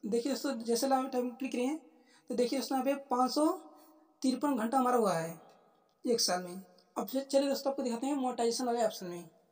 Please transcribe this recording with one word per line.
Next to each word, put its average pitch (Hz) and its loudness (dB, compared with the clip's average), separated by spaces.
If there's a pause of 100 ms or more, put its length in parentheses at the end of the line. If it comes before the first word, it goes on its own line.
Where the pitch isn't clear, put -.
देखिए 233 0
दोस्तों, 254 -2
जैसे 233 0
लाइफ 262 2
टाइम 247 -2
क्लिक 254 -8
करें 254 0 (520)
तो 233 -4
देखिए 240 2
दोस्तों, 269 -2
यहाँ 247 0
पे 277 2 (120)
पाँच 247 2
सौ 302 2 (760)
तिरपन 262 0
घंटा 226 0
हमारा 247 4
हुआ 202 4
है 165 -2 (760)
एक 233 2
साल 180 0
में। 180 -10 (320)
अब 214 -6
फिर 269 -4
चलिए 277 2
दोस्तों, 269 -2
आपको 277 -4
दिखाते 233 -2
हैं 294 0
monetization 247 0
वाले 240 2
option - -2
में। 175 -10 (220)